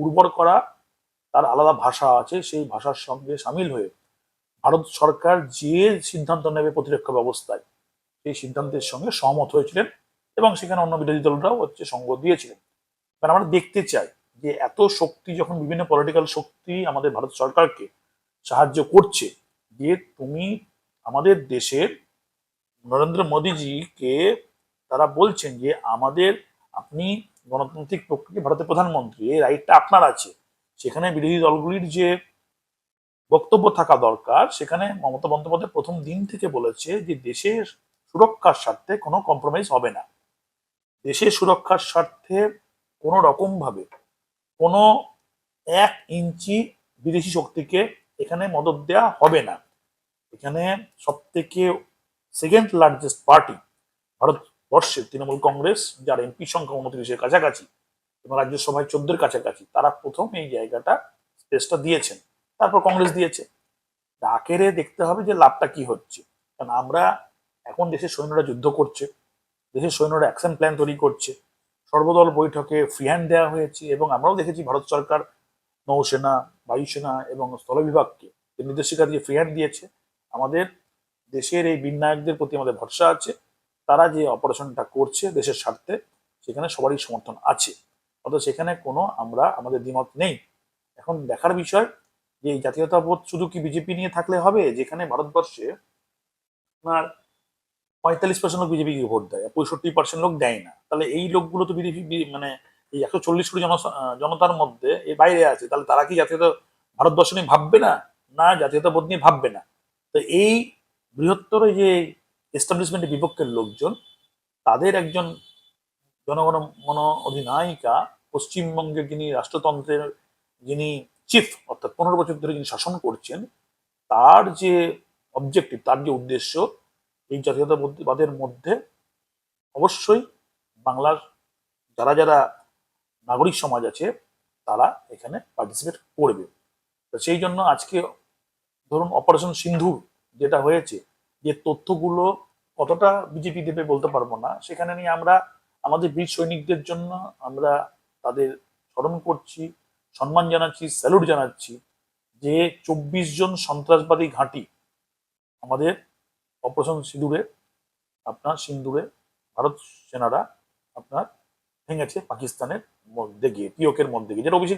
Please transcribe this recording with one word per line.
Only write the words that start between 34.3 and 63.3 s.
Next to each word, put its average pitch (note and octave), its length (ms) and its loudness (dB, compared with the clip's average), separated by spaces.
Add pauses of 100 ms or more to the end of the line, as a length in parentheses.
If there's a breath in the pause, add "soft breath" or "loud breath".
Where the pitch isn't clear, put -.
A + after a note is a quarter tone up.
সেখানে E3 280 -4 (160)
মমতা C#3 280 -4
বন্দ্যোপাধ্যায় E3 460 -6
প্রথম E3+ 280 -4
দিন E3 160 -8 (120)
থেকে G3 240 -6
বলেছে A#2+ 360 -6 (160)
যে F3 60 -4 (160)
দেশের G#3 340 -4 (460)
সুরক্ষার G3+ 540 4
স্বার্থে - 300 -6 (120)
কোনো D#3 120 -2 (120)
কম্প্রোমাইজ D3+ 460 -2
হবে A#2+ 220 0
না, - 60 -10 (1040)
দেশের G3+ 320 2
সুরক্ষার F3+ 520 2
স্বার্থে E3+ 480 -2 (640)
কোনো E3 140 0 (100)
রকমভাবে C#3+ 560 0 (760)
কোনো F3 220 4 (840)
এক F3+ 260 4 (240)
ইঞ্চি E3+ 400 -4 (460)
বিদেশি E3 340 -2
শক্তিকে D#3 420 -2 (400)
এখানে E3+ 240 -6 (120)
মদদ D3+ 220 0 (100)
দেয়া G#3 180 6 (160)
হবে D#3 260 8
না। F#2 80 -8 (800)
এখানে D3 280 -6 (400)
সব - 120 -2 (180)
থেকে E3+ 280 -4 (760)
সেকেন্ড G#3 320 4 (140)
লার্জেস্ট C#3+ 440 2
পার্টি C#3+ 300 6 (640)
ভারতবর্ষের C#3 880 0
তৃণমূল C#3 380 -6
কংগ্রেস, C#3+ 320 0 (260)
যার C3 200 0
এমপি B2 280 -14
সংখ্যা C#3 260 -6
ঊনত্রিশের B2 440 -8
কাছাকাছি D3+ 400 0 (600)
এবং C3 120 -10
রাজ্যসভায় C#3 540 -2
চোদ্দের D3+ 320 -2
কাছাকাছি, - 400 -4 (100)
তারা C#3 160 2 (120)
প্রথম D#3+ 260 -6 (140)
এই D3 140 -10
জায়গাটা, A2+ 380 -2 (480)
স্পেসটা - 440 -2
দিয়েছেন, D#3+ 320 -2 (420)
তারপর G3 280 4
কংগ্রেস F#3 300 2
দিয়েছে। E3+ 260 -2 (800)